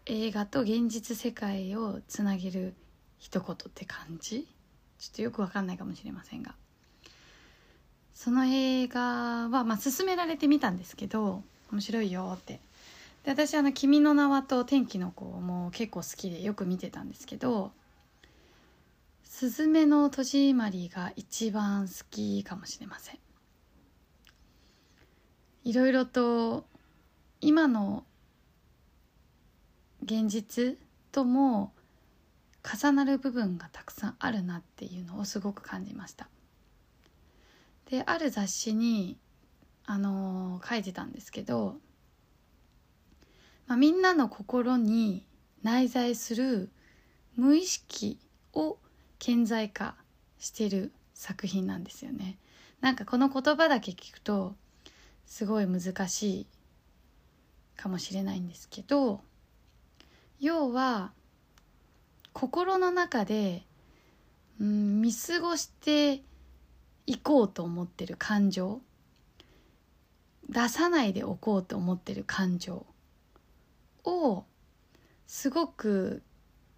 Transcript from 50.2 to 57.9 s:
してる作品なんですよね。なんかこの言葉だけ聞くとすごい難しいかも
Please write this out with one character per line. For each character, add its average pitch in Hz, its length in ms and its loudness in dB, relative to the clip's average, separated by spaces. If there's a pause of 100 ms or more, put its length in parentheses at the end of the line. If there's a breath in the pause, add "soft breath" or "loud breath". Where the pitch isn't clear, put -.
し - 120 -10
て 214 180 -2
る 190 240 -2 (220)
作 - 320 -10
品 190 200 -2
な 190 120 -4
ん 175 60 -10
で 202 60 -14
す - 140 -16
よ - 80 -10
ね。 190 240 -8 (460 soft breath)
な 262 100 2
ん 254 40 -4
か 202 100 -10
こ 254 100 -2
の 269 140 4
言 269 260 2
葉 320 120 6
だ 262 120 4
け 185 120 -8
聞 - 220 -18
く - 60 -20
と 196 340 -2 (720 soft breath)
す - 220 -8
ご 214 160 0
い 196 40 2
難 180 420 -2
し 196 320 -2
い 202 60 -14 (1300)
か - 120 -8
も 180 100 -4